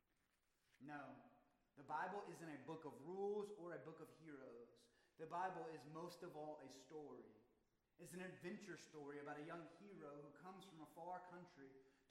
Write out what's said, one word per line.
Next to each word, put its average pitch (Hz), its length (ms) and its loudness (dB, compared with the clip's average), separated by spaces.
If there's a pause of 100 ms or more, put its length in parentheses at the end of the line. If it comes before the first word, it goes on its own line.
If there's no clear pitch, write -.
(800)
No, 143 240 -2 (720)
the 143 80 -10
Bible 180 480 6
isn't 160 160 -2
a 135 160 -2
book 156 240 0
of 123 160 -2
rules 202 560 6
or 170 160 0
a 139 80 -4
book 160 160 -4
of 143 80 -4 (160)
heroes. 120 480 -6 (480)
The 156 80 0
Bible 185 480 6
is 135 160 -6
most 170 320 0
of 160 80 0
all 151 320 2
a 131 80 -4
story. 135 560 -4 (720)
It's 165 160 -2
an 185 80 2
adventure 175 560 0
story 143 400 -2
about 143 160 2
a 151 120 0
young 170 160 0 (160)
hero 180 280 -4 (160)
who 147 160 -8
comes 185 240 -4
from 165 160 -8
a 143 160 -6
far 180 320 2
country 170 400 -6 (420)